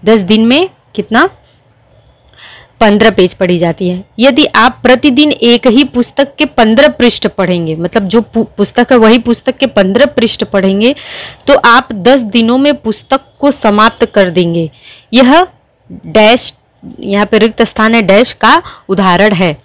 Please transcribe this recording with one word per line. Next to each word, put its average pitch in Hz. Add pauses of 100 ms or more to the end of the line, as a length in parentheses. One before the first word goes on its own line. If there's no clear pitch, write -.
दस 214
दिन 214
में 302 (240)
कितना, 226 (1500)
पन्द्रह 214
पेज 185
पढ़ी 180
जाती 175
है। 180 (140)
यदि 262
आप 240
प्रतिदिन 262
एक 240
ही 254
पुस्तक 262
के 302
पन्द्रह 240
पृष्ठ -
पढ़ेंगे, 170
मतलब 180
जो 220
पु-, 226 (100)
पुस्तक 233
है 254
वही 220
पुस्तक 240
के 269
पन्द्रह 208
पृष्ठ 233
पढ़ेंगे, 202 (520)
तो 285
आप 247
दस 233
दिनों 226
में 285
पुस्तक - (180)
को 285
समाप्त 214
कर 185
देंगे। 170 (440)
यह 269 (460)
डैश, 214 (480)
यहाँ 202
पे 220
रिक्त 220
स्थान 220
है, 233
डैश 202
का 285 (260)
उदाहरण 190
है। 170